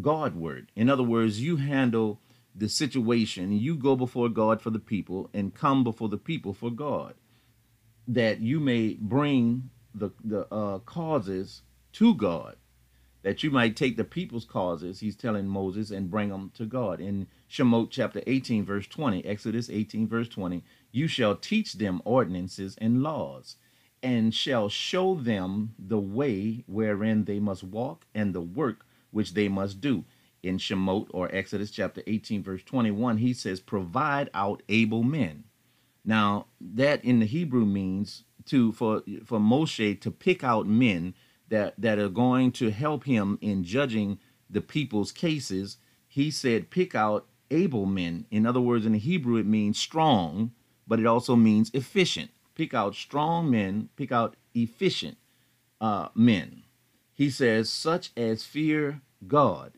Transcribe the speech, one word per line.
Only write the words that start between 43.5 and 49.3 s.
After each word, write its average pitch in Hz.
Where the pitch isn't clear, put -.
judging 107
the 104
people's 107
cases. 110
He 143
said, 113
"Pick 180
out 107
able 143
men." 90
In 107
other 123
words, 120
in 113
the 107
Hebrew, 123